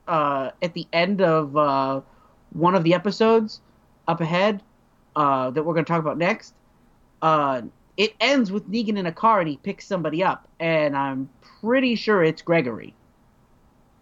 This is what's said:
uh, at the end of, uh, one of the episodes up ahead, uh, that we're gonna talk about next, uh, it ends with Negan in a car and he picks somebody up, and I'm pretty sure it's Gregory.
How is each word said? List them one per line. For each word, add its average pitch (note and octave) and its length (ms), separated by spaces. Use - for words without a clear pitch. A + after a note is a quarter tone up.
uh, C#3+ 420
at F3 140
the D#3+ 180
end F3+ 300
of, D#3 340
uh, C3+ 440
one E3+ 220
of F#3 80
the E3 120
episodes A3 640
up E3+ 120
ahead, F#3 400
uh, C3+ 360
that D3 120
we're D#3+ 120
gonna D#3+ 100
talk E3+ 160
about D3 180
next, F#3+ 340
uh, C#3+ 400
it G#3+ 240
ends A#3+ 300
with G3 200
Negan G#3+ 260
in F#3+ 80
a E3 80
car A3 280
and E3 80
he C#3+ 100
picks - 280
somebody E3 380
up, - 240
and D#3 380
I'm C3+ 320
pretty B3 360
sure G#3 280
it's D#3+ 160
Gregory. B2+ 540